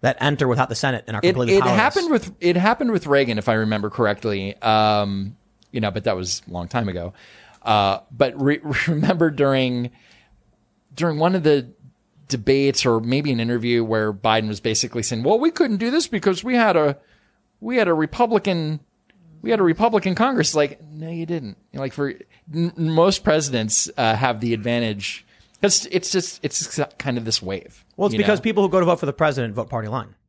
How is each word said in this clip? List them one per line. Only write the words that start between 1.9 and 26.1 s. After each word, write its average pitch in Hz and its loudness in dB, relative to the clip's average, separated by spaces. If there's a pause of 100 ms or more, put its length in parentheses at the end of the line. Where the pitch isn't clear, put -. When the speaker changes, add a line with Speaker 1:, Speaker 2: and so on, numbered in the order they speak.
Speaker 2:
with, - -2
it 175 2
happened 226 2
with 185 -2
Reagan, 139 2
if 104 -2
I 113 4
remember 107 0
correctly. 101 -2
Um, 104 2 (360)
you 123 -4
know, 107 0
but 95 -8
that 104 0
was 92 -6
a 87 -14
long 87 -8
time 117 -4
ago. 87 -8 (500)
Uh, 101 2 (120)
but 131 0
re-, 143 0 (140)
<laughs> - -2
remember 160 2
during, 131 0 (1040)
during 156 -2
one 170 2
of 180 -2
the 143 4 (600)
debates 135 2
or 117 4
maybe 135 0
an 117 0
interview 117 0
where 110 0
Biden 110 2
was 107 -6
basically 113 -4
saying, 113 -4
"Well, 202 2
we 320 2
couldn't 247 0
do 226 -2
this 320 0
because 185 -2
we 247 -2
had 220 4
a, 147 2 (640)
we 240 -4
had 214 2
a 170 4
Republican, 165 0 (640)
we 214 -6
had 220 2
a 196 4
Republican 190 2
Congress." 233 0
Like, 147 0
no, 156 -14
you 165 -8
didn't. 147 -8 (160)
Like 135 -8
for 143 -2 (400)
n-, 170 0
most 165 2
presidents, 135 0
uh, 113 2
have 120 0
the 117 -2
advantage 110 -4 (360)
'cause 190 0
it's 180 -2